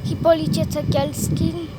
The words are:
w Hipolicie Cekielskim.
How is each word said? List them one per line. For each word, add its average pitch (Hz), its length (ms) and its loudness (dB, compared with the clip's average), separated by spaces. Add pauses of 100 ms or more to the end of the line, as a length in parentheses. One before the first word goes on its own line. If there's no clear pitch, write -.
w - 40 -4
Hipolicie 320 580 2
Cekielskim. 294 1000 0 (120)